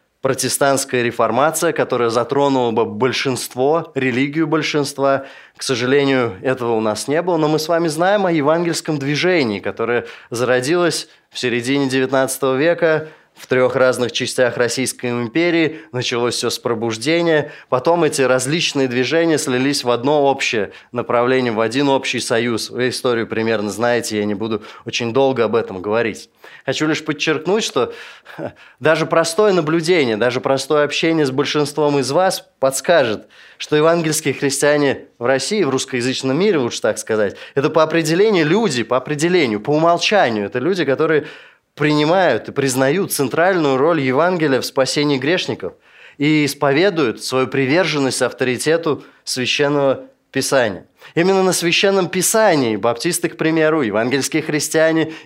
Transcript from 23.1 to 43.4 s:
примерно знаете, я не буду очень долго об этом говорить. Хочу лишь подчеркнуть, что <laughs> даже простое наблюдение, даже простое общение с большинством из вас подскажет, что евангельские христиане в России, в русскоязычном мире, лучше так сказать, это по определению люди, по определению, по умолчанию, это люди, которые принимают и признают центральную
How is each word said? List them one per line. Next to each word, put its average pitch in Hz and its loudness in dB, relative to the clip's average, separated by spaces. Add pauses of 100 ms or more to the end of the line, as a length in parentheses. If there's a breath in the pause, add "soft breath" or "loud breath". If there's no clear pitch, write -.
примерно 110 -2
знаете, 113 -2
я 104 0
не 104 -2
буду 110 -4 (240 loud breath)
очень 117 -4
долго 131 2
об 107 0
этом 98 -4
говорить. 107 -4 (360 loud breath)
Хочу 139 -2
лишь 151 -2
подчеркнуть, 160 -2
что 120 -2 (440 loud breath)
<laughs> - -14
даже 156 2
простое 170 2
наблюдение, 156 2
даже 120 0
простое 135 0
общение 160 0
с 131 0
большинством 147 0
из 131 -2
вас 185 0 (120)
подскажет, 135 0 (300 loud breath)
что - -4
евангельские 156 2
христиане 143 0 (120)
в 117 -6
России, 135 0
в 139 0
русскоязычном 131 -2
мире, 185 2
лучше 120 -4
так - 0
сказать, 107 -2 (180 loud breath)
это 143 0
по 165 4
определению 165 2
люди, 156 2
по 123 0
определению, 147 0
по 143 -2
умолчанию, 160 2
это 101 -4
люди, 175 -2
которые 147 0 (500 loud breath)
принимают 151 2
и - -10
признают 135 0
центральную 151 0